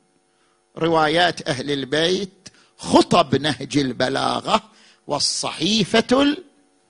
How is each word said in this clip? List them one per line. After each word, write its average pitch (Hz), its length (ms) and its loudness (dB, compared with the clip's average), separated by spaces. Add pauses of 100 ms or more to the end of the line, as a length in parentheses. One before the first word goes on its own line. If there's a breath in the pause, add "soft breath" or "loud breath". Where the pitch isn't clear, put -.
(760)
روايات 165 720 2
أهل 139 240 -4
البيت، 156 800 -2 (280 soft breath)
خطب 170 580 2
نهج 139 420 -4
البلاغة، 131 920 -2 (360 soft breath)
والصحيفة 220 1300 0 (540)